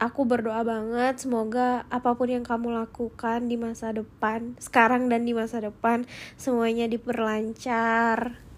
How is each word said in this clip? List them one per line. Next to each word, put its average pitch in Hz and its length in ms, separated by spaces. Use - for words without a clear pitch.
aku 240 240
berdoa 226 400
banget, 240 560
semoga 247 720
apapun 247 400
yang 247 80
kamu 233 320
lakukan 226 720
di 240 80
masa 226 400
depan, 226 640
sekarang 247 480
dan 233 160
di 233 160
masa 226 240
depan, 233 480
semuanya 233 560
diperlancar, 226 1400